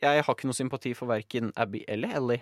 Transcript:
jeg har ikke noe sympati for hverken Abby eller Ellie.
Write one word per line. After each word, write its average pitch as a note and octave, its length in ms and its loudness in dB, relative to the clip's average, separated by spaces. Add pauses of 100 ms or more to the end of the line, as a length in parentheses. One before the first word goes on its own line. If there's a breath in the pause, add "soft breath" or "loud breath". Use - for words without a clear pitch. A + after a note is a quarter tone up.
jeg D3 220 6
har C#3+ 120 2
ikke - 120 -8
noe B2+ 80 0
sympati C3 400 -4
for B2 160 -6
hverken A2+ 460 -2
Abby G2 300 -2
eller C3+ 280 -4
Ellie. B2 260 0